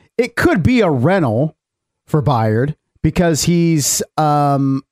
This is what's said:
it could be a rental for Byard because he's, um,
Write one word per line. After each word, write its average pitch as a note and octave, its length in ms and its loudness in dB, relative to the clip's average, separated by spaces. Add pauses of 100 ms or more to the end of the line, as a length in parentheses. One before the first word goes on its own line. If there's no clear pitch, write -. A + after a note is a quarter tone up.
(180)
it A#3+ 200 -4
could D#4 260 0
be B3 180 2
a F#3 100 0
rental C#3+ 640 0 (500)
for D3+ 160 -2
Byard A#2 520 0 (280)
because E3 420 0
he's, E3 580 0 (140)
um, C#3+ 760 0